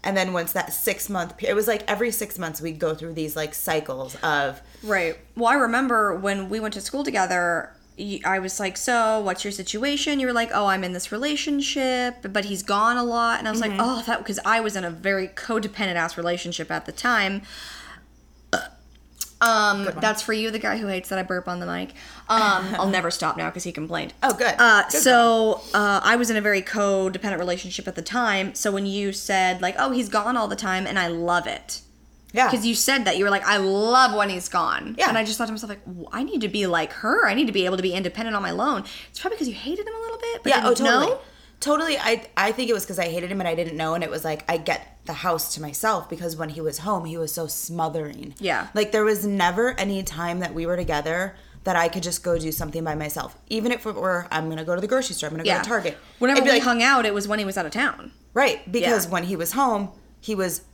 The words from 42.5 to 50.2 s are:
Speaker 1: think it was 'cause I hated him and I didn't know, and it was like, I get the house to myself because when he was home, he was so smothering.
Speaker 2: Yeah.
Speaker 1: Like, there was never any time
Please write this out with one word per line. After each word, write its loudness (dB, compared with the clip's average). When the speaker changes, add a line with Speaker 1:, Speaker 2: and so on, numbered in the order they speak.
Speaker 1:
think -2
it 4
was -2
'cause -8
I 0
hated -4
him -4
and 0
I 0
didn't -4
know, 0
and -2
it -4
was -6
like, -4
I 2
get -4
the -8
house -2
to -10
myself -2
because -6
when -6
he -10
was -2
home, -2
he -8
was -4
so -4
smothering. -4
Speaker 2:
Yeah. -2
Speaker 1:
Like, 0
there 4
was 2
never 2
any -2
time -4